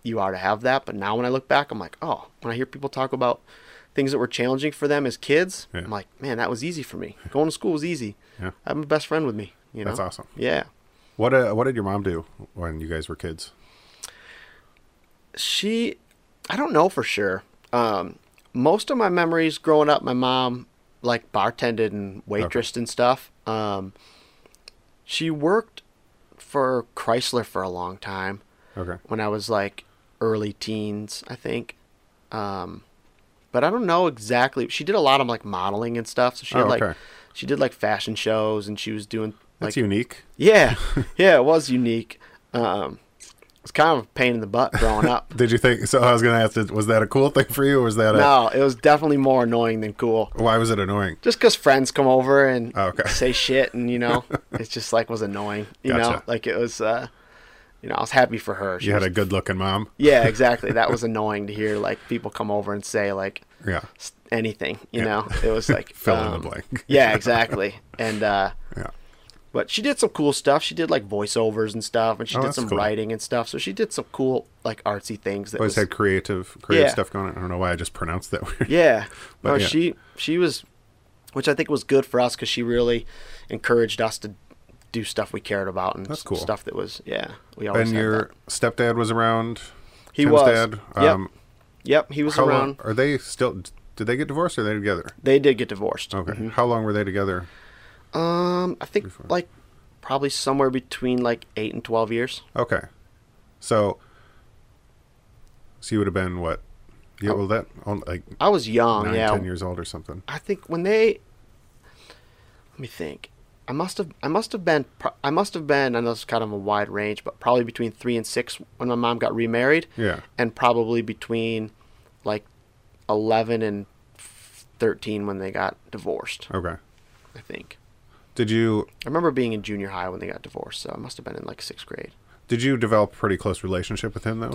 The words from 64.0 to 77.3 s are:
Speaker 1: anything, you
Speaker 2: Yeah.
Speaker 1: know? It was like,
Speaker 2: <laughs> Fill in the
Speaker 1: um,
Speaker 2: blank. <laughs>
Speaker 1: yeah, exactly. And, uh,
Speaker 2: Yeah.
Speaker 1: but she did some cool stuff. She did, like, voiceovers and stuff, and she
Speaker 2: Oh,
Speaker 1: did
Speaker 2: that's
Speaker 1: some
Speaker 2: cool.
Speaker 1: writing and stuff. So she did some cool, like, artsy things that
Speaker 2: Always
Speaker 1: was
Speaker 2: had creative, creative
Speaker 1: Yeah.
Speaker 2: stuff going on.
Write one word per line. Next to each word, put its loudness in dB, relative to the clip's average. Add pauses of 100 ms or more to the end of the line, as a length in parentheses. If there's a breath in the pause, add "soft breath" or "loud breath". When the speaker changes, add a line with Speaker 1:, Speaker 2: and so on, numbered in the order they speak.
Speaker 1:
anything, -4 (120)
you -4
Speaker 2:
Yeah. 0
Speaker 1:
know? -2 (160)
It 4
was 0
like, -2
Speaker 2:
<laughs> -20
Fill 0
in -2
the -6
Speaker 1:
um, -8
Speaker 2:
blank. -10
<laughs> -18
Speaker 1:
yeah, 6
exactly. 0 (220)
And, -2
uh, 2 (240)
Speaker 2:
Yeah. -8 (640 soft breath)
Speaker 1:
but -2
she -2
did 0
some 4
cool 0
stuff. 2
She -6
did, -2
like, 0
voiceovers -2
and -6
stuff, 0
and -6
she -6
Speaker 2:
Oh, 0
Speaker 1:
did 0
Speaker 2:
that's -4
Speaker 1:
some -4
Speaker 2:
cool. 0
Speaker 1:
writing -2
and -6
stuff. -4
So -8
she -6
did -2
some -6
cool, -2 (180)
like, -6
artsy -4
things -6
that -6
Speaker 2:
Always 0
Speaker 1:
was -
Speaker 2:
had 2
creative, -2
creative 4
Speaker 1:
Yeah. 2
Speaker 2:
stuff -4
going -6
on. -10